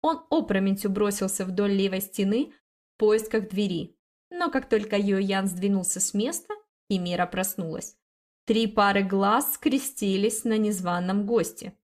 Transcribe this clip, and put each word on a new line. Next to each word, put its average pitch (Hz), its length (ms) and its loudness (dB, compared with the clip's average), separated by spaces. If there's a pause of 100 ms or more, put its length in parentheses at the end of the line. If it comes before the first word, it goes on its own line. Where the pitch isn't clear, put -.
Он 320 300 0
опрометью 196 600 0
бросился 196 540 -2
вдоль 196 280 0
левой 196 280 0
стены 208 520 -2 (420)
в - 40 -20
поисках 214 500 2
двери. 185 480 -2 (340)
Но 349 200 -2
как - 180 -2
только 214 280 2
Юэ 202 260 2
Ян 196 260 0
сдвинулся 185 520 0
с - 140 -2
места, 277 400 -2 (360)
химера 180 360 0
проснулась. 185 680 -6 (500)
Три 226 200 4
пары 202 360 4
глаз 196 520 2
скрестились 220 920 0
на 220 120 0
незваном 190 720 0
госте. - 480 -2 (200)